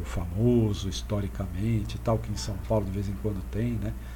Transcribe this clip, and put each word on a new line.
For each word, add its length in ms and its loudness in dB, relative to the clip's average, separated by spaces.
famoso 840 4
historicamente 1080 -2
e 20 -4
tal, 200 2
que 120 -4
em 60 -2
São 200 -4
Paulo 160 4
de 80 -2
vez 160 -2
em 60 -2
quando 360 -2
tem, 220 0
né? 220 -2